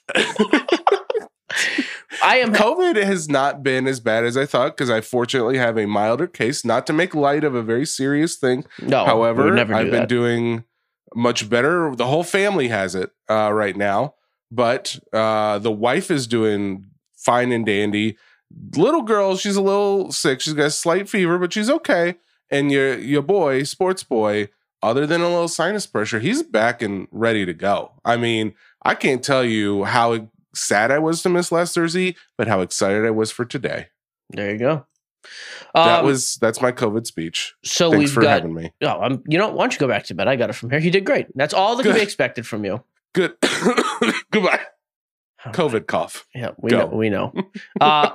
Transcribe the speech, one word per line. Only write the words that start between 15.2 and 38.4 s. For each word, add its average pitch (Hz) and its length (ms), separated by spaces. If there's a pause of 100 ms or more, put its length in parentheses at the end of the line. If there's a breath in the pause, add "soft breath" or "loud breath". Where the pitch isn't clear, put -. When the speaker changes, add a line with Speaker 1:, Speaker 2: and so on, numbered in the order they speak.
Speaker 2:
the 110 140
wife 123 400
is 131 160
doing 101 580 (300)
fine 123 360
and 113 140
dandy. 104 500 (600 soft breath)
Little 269 260
girl, 202 340
she's 196 200
a 196 60
little 196 500
sick. 135 280
She's 156 140
got 147 120
a 147 40
slight 180 380
fever, 180 300
but 180 140
she's 214 160
okay. 180 480 (340 soft breath)
And 143 200
your, 135 260
your 139 260
boy, 147 420
sports 185 400
boy, 107 440 (340)
other 123 240
than 170 160
a 175 60
little 170 200
sinus 190 380
pressure, 107 340
he's 233 240
back 117 380
and 98 280
ready 107 340
to 90 100
go. 90 380 (120)
I 120 120
mean, 113 380 (280 soft breath)
I 202 120
can't 131 300
tell 131 200
you 101 400
how 117 440 (260)
sad 110 380
I 147 80
was 160 220
to 190 60
miss 175 220
last 170 240
Thursday, 175 400 (240 soft breath)
but 113 80
how 101 140
excited 101 440
I 117 60
was 110 220
for 120 120
today. 110 440 (420)
Speaker 1:
There 101 220
you 107 60
go. 139 280 (880 loud breath)
Speaker 2:
That 170 260
Speaker 1:
Um, 131 60
Speaker 2:
was, 135 300
that's 110 260
my 127 80
covid 117 380
speech. - 460 (100)
Speaker 1:
so 170 260
Speaker 2:
Thanks 151 80
Speaker 1:
we've 143 140
Speaker 2:
for 120 100
Speaker 1:
got 143 80 (120)